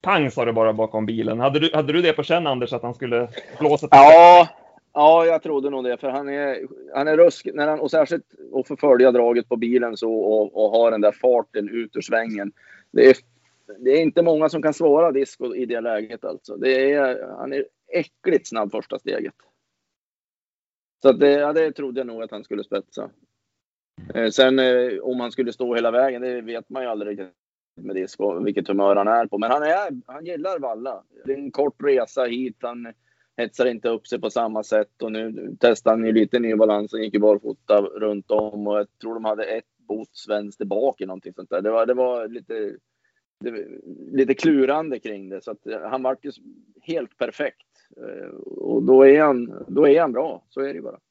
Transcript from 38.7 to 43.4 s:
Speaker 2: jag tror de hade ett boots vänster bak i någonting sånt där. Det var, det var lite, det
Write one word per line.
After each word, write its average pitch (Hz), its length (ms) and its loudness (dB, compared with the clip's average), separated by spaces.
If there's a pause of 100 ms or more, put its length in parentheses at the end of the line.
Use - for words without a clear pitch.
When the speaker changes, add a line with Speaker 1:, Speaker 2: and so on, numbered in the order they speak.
Speaker 2:
jag 101 80 -6 (140)
tror 113 120 -12
de 113 120 -12
hade 107 180 -4
ett 101 220 -8 (120)
boots - 520 -14
vänster 104 360 -6
bak 107 360 -4
i 95 40 -8
någonting 95 280 -16
sånt - 160 -20
där. 92 120 -4
Det 107 100 -4
var, 113 140 0
det 123 80 -2
var 123 340 -2
lite, 113 480 -12 (640)
det 123 120 -10